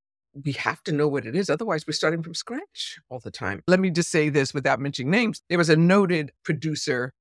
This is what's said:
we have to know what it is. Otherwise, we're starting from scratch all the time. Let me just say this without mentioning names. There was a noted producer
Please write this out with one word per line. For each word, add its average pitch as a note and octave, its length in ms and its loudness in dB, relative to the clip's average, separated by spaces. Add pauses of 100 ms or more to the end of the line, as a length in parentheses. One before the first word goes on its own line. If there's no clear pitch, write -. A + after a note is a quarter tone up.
(340)
we C#3+ 200 -4
have - 300 -2
to F3+ 80 -6
know D3+ 160 2
what C3+ 180 -2
it A#2 100 -6
is. F#3+ 140 -2
Otherwise, E3+ 360 -2
we're D#3 80 -6
starting E3 300 0
from E3 100 -12
scratch - 640 -10 (120)
all B2+ 100 -10
the A2 100 -12
time. G2 380 -8
Let F#3 140 6
me F#3 100 2
just E3 180 -2
say D3+ 200 2
this C#3 240 0
without C3+ 260 0
mentioning C#3 320 -4
names. A3 380 0
There F3 80 0
was E3 120 2
a D#3+ 60 8
noted F3 560 4 (120)
producer C#3 760 -4